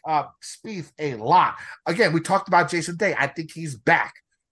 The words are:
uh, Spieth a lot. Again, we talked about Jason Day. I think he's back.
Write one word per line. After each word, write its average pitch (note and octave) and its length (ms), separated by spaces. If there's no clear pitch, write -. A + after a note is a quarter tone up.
uh, D3+ 200
Spieth G3 560
a D3 160
lot. C#3 440
Again, F3 260
we D#3+ 80
talked F#3 280
about F3 200
Jason F3 280
Day. F3 200
I C#3 120
think D#3 240
he's D#3+ 240
back. C3 380